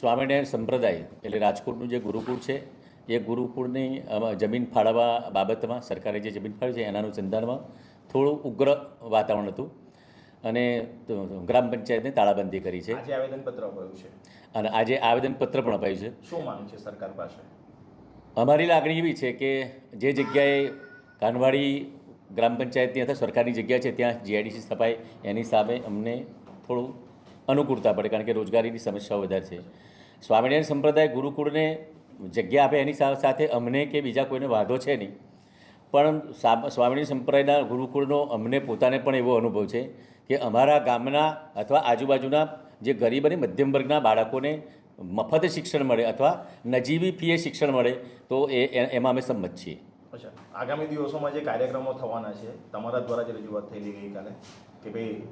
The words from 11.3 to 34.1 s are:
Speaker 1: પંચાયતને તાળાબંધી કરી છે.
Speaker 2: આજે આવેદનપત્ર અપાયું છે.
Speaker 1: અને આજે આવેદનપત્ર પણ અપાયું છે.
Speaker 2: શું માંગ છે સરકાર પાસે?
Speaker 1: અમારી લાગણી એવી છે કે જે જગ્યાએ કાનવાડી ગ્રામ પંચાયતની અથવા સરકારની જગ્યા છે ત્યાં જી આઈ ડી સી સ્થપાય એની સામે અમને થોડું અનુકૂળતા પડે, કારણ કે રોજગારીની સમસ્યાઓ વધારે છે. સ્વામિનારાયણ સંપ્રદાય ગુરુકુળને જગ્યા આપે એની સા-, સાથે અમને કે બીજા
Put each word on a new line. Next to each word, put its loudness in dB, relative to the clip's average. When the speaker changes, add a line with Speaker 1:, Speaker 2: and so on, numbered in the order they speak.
Speaker 1:
પંચાયતને -2
તાળાબંધી 2
કરી -6
છે. -6
Speaker 2:
આજે -8
આવેદનપત્ર -8
અપાયું -10
છે. -20
Speaker 1:
અને -2
આજે 2
આવેદનપત્ર 2
પણ 0
અપાયું -2
છે. -10
Speaker 2:
શું -8
માંગ -10
છે -18
સરકાર -12
પાસે? -12
Speaker 1:
અમારી 4
લાગણી 4
એવી 0
છે -2
કે -2
જે 2
જગ્યાએ 4
કાનવાડી 0
ગ્રામ 2
પંચાયતની 0
અથવા -2
સરકારની 0
જગ્યા 0
છે -2
ત્યાં -2
જી 0
આઈ 2
ડી -8
સી -12
સ્થપાય -2
એની -4
સામે 2
અમને -6
થોડું -4
અનુકૂળતા 2
પડે, 0
કારણ 0
કે -2
રોજગારીની 0
સમસ્યાઓ -4
વધારે -2
છે. -12
સ્વામિનારાયણ 4
સંપ્રદાય 4
ગુરુકુળને -2
જગ્યા 4
આપે 4
એની 2
સા-, 2
સાથે 2
અમને 0
કે -2
બીજા 0